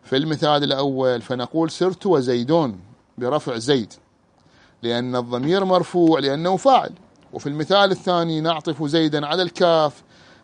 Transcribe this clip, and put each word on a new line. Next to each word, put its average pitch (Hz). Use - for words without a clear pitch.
في 131
المثال 147
الأول 131
فنقول: 131
"سرت 185
وزيدون"، 131
برفع 123
زيد، 117
لأن 123
الضمير 127
مرفوع 175
لأنه 156
فاعل. 262
وفي 127
المثال 185
الثاني 170
نعطف 160
زيدا 151
على 170
الكاف 165